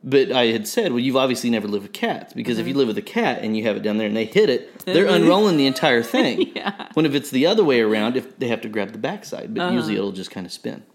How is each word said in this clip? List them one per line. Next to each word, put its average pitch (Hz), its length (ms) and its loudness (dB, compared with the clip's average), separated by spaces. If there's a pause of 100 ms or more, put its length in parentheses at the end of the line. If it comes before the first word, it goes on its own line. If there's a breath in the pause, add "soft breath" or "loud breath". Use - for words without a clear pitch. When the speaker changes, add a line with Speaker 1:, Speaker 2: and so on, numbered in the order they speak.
Speaker 1:
But 135 280 4
I 127 160 4
had 113 200 0
said, 202 240 -2
"Well, 120 100 0
you've 131 160 0
obviously 127 320 0
never 107 180 -2
lived 101 160 -4
with - 100 -18
cats, - 400 -6
because 123 240 -4
if 165 100 -4
you - 40 -6
Speaker 2:
Uh-huh. 139 80 -2
Speaker 1:
live 131 80 4
with 104 100 -4
a 101 40 -6
cat 160 400 -2
and 110 160 -4
you 107 60 -4
have 104 120 0
it 104 80 -8
down 107 140 -2
there 110 100 -2
and 104 80 -2
they 110 100 0
hit 196 240 2
it, - 360 -4
they're 185 220 4
Speaker 2:
Uh-huh. 180 100 4
Speaker 1:
unrolling 175 400 6
the 135 100 4
entire 131 360 2
thing." 233 480 0
Speaker 2:
<laughs> - 40 -16
Yeah. - 380 -8
Speaker 1:
When 160 120 2
if 139 80 2
it's 143 180 -2
the 131 160 2
other 220 180 4
way 127 160 4
around, 107 360 2
if - 220 -8
they 127 80 -4
have 113 140 -2
to 113 80 -10
grab 104 240 -4
the 110 40 -14
backside, 135 560 -8
but - 80 -4
Speaker 2:
Uh-huh. - 140 -2
Speaker 1:
usually 107 200 -2
it'll 98 180 -4
just 92 180 -12
kinda 92 180 -12
spin. - 340 -12 (120)